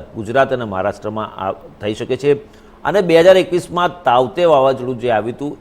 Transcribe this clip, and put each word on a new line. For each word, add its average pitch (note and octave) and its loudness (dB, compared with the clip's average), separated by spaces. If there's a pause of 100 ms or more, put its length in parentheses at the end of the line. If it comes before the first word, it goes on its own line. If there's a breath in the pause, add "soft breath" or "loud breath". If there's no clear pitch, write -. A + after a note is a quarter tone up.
(160)
ગુજરાત A#2+ 0
અને B2 -4
મહારાષ્ટ્રમાં G2+ -6
આ G2 -2
થઈ - -8
શકે A#2+ -6
છે C#3+ 0 (500 loud breath)
અને E3+ 0
બે E3 4
હજાર F#3 8
એકવીસમાં F3 -2
તાવતે B2+ 2
વાવાઝોડું C3 2
જે A#2+ -2
આવ્યું A2+ -2
હતું C#3+ -10